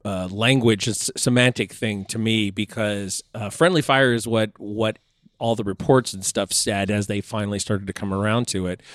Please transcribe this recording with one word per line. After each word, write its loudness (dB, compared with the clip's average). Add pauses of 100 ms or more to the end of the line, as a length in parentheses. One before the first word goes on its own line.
uh, -4
language, 2
s-, -4
semantic 2
thing -4
to -8
me, 2
because, -4 (120)
uh, -6
friendly 2
fire 4
is -2
what, 2
what -4 (400)
all 0
the -4
reports 2
and -12
stuff -2
said 0
as 0
they -2
finally -4
started -2
to -6
come -6
around 0
to -2
it. -4 (140)